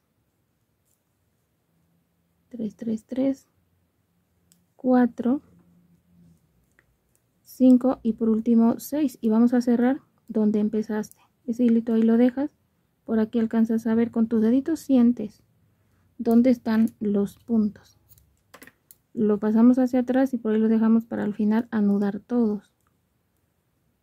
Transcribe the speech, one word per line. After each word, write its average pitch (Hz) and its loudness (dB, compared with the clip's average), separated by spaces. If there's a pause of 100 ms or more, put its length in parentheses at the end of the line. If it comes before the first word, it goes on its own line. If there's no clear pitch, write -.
(2500)
tres, 226 -10
tres, 220 -8
tres, 269 -6 (1300)
cuatro, 247 0 (2000)
cinco 254 2
y 220 -4
por 226 -2
último 226 2
seis. 285 -6
Y 226 -4
vamos 233 2
a 247 2
cerrar 240 0 (280)
donde 214 -2
empezaste. 214 -6 (280)
Ese 247 -2
hilito 226 0
ahí 220 0
lo 226 2
dejas, 254 0 (540)
por 220 -2
aquí 220 -4
alcanzas 226 -2
a 220 0
ver 226 0
con 226 -2
tus 226 0
deditos, 269 0
sientes 240 0 (760)
dónde 233 2
están 226 0 (100)
los 202 -2
puntos. 214 -4 (1120)
Lo 208 -2
pasamos 226 4
hacia 254 0
atrás 254 -2
y 240 -4
por 220 -4
ahí 220 0
lo 220 0
dejamos 226 2
para 208 -8
al 208 -4
final 214 -2
anudar 202 -2
todos. 220 -4 (1300)